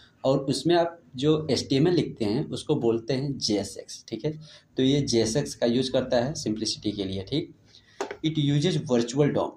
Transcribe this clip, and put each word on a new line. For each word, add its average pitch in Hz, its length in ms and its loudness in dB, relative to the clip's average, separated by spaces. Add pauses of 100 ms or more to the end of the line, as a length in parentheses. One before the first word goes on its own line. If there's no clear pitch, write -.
(240)
और 135 220 4
उसमें 160 300 2
आप 170 240 2 (160)
जो 151 360 2
एचटीएमएल 139 440 4
लिखते 113 300 0
हैं 120 220 0
उसको 143 300 -2
बोलते 113 360 0
हैं 135 260 -2
जेएसएक्स, - 680 -4
ठीक 113 160 -8
है। 156 120 -2 (400)
तो 131 60 2
ये 135 200 4
जेएसएक्स 120 520 0
का 123 100 -2
यूज़ 123 260 0
करता 127 340 0
है 156 100 -4
simplicity 107 560 -4
के 98 140 -4
लिए, 95 180 -6
ठीक। 151 300 -6 (720)
It 156 120 0
uses 147 480 2
virtual 123 480 2
dom 95 240 0